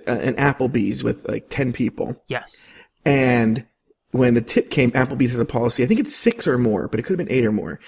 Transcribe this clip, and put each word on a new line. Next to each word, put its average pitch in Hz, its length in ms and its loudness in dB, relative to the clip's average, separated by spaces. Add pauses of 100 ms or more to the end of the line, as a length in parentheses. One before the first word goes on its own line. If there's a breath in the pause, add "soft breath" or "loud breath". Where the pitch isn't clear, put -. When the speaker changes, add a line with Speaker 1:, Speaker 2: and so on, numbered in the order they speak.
Speaker 1:
uh, 120 100 -2
an 131 160 -2
Applebee's 131 680 0
with, 117 240 -4
like, 107 220 -8
ten 127 240 -2
people? - 420 -4 (120)
Speaker 2:
Yes. - 460 -10 (300 loud breath)
Speaker 1:
And 123 600 2 (460)
when 123 220 4
the 117 80 4
tip - 300 -2
came, 127 200 2
Applebee's 127 420 0
has 120 80 -2
a 113 40 2
policy, 120 380 0
I 127 40 0
think 220 120 2
it's - 160 -2
six - 320 0
or 131 100 2
more, 104 300 0
but 110 140 -4
it - 20 -8
could - 160 -2
have - 80 -6
been - 80 -2
eight 123 100 4
or 107 60 2
more. 80 360 -4